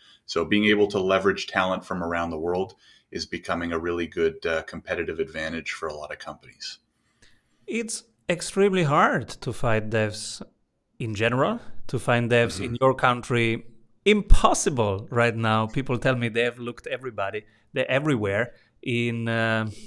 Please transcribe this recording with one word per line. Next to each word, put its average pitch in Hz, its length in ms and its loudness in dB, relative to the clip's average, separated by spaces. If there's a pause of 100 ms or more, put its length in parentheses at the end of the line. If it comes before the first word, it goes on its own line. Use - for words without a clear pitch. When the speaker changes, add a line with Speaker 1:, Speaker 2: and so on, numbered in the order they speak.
(280)
Speaker 1:
So 85 180 -2
being 104 180 2
able 104 240 6
to 101 140 -2
leverage 95 460 2
talent 92 360 0
from 92 180 -6
around 85 280 -2
the 78 100 -6
world 90 360 -4 (360)
is - 140 -8
becoming 85 480 -6
a 82 60 -2
really 87 280 -4
good, 80 380 -2
uh, 80 160 -2
competitive 85 580 -8
advantage 80 520 -6
for - 180 -8
a 76 40 -6
lot 76 200 -12
of 73 60 -14
companies. - 600 -16 (880)
Speaker 2:
It's 226 380 -6 (240)
extremely 185 540 2
hard 160 440 2
to - 240 -8
find 110 400 0
devs 107 500 -2 (580)
in 110 160 -4
general, 127 440 2 (280)
to 131 120 -4
find 120 320 0
devs 120 220 4
Speaker 1:
Mm-hmm. - 100 -8
Speaker 2:
in 120 160 -6
your 131 140 4
country. 120 720 0 (400)
Impossible 151 1080 6
right 117 240 2
now. 110 320 2
People 127 300 -4
tell 131 180 0
me 120 140 -2
they 117 140 0
have 120 160 -4
looked 120 280 -10
everybody, 107 560 -6 (280)
they're 131 180 -2
everywhere 123 640 0 (320)
in, 117 440 -2
uh, 113 400 0 (200)